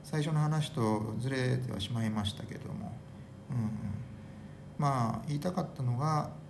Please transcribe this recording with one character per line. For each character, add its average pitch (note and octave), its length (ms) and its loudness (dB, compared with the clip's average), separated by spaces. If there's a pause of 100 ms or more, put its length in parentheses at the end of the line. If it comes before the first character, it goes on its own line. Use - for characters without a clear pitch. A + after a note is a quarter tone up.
最 D3+ 200 0
初 D#3+ 100 2
の D3+ 80 6
話 D3+ 320 4
と A2 460 2
ず B2 100 0
れ B2+ 280 4
て B2 140 -2
は - 80 -2
し - 120 -2
ま A#2 120 2
い A2 60 4
ま G#2+ 160 2
し G2+ 80 0
た - 100 -8
け - 120 -8
ど - 180 -8
も。 - 180 -6 (580)
う C#3 40 -2
ん。 A2 160 2 (1080)
ま B2 460 4
あ、 - 40 -8
言 D3 100 0
い - 20 0
た F3+ 120 0
か F3+ 100 0
っ D3+ 120 0
た C3+ 100 -4
の A#2+ 140 4
が D3+ 340 2 (180)